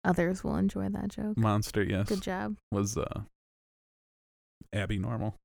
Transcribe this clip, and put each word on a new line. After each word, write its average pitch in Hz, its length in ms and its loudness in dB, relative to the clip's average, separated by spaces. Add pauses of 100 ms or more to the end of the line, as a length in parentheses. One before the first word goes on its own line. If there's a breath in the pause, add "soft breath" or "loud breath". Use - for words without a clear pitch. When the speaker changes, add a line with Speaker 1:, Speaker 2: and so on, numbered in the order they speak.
Speaker 1:
Others 180 400 2
will - 120 0
enjoy 196 340 0
that 202 200 -2
joke. 214 280 -4
Speaker 2:
monster, 107 460 4
yes, 98 240 2
Speaker 1:
Good 190 140 0
job. 202 340 -4 (160)
Speaker 2:
was, 104 260 0
uh, - 240 -4 (1500)
Abby 101 260 -2
Normal. 110 460 -2